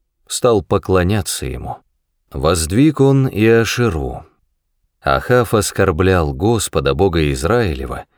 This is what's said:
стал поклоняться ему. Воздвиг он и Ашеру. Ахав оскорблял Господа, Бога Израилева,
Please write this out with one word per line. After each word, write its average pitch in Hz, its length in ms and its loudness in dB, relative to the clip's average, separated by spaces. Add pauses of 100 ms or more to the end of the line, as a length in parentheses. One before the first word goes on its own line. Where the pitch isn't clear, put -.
(260)
стал 113 360 0
поклоняться 92 840 -2
ему. 65 320 -10 (520)
Воздвиг 85 720 0
он 135 260 4
и 107 200 0
Ашеру. 104 800 0 (760)
Ахав 110 540 0
оскорблял 90 800 0
Господа, 85 600 -2
Бога 82 380 2
Израилева, 71 720 -2 (140)